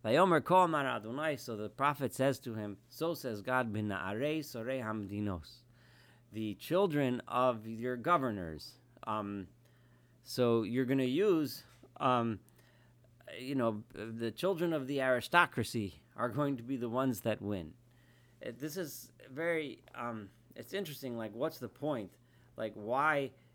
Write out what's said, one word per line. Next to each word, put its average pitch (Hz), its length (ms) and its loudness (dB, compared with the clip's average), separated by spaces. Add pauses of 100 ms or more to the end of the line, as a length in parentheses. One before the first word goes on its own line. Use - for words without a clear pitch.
Vayomer 156 400 6
ko 185 200 8
amar 151 220 2
Adonai, 127 500 -2
so 117 200 -8
the 104 140 -6
prophet 139 440 0
says 135 260 2
to 120 120 -8
him, 104 240 -6 (140)
"So 165 240 -2
says 110 260 -6
God, 127 320 0
bin 107 160 0
na'arei 110 520 -2
sorei 127 440 -6
hamdinos." 101 800 -4 (680)
The 107 260 -4
children 147 720 2
of 123 400 2
your 117 300 -4
governors. 110 760 0 (340)
Um, 101 400 -2 (760)
so 117 420 2
you're 120 200 0
gonna 131 200 2
use, 156 600 2 (340)
um, 120 420 2 (1000)
you 131 140 -6
know, 113 280 2 (120)
the 113 360 -4
children 175 440 0
of 135 120 -2
the 139 140 0
aristocracy 123 1000 2 (120)
are 117 140 -2
going 139 300 0
to 117 40 -12
be 127 140 -4
the 117 140 -4
ones 127 300 0
that 110 200 0
win. 92 320 -4 (720)
Uh, 120 100 -6
this 151 200 -8
is 160 340 -8 (220)
very, 160 500 -2 (140)
um, 117 320 -6 (260)
it's - 180 -12
interesting, 143 460 -4
like, 107 160 -6
what's 151 240 -4
the 120 100 -8
point? 120 440 -4 (440)
Like, 110 180 -4
why 139 580 0 (220)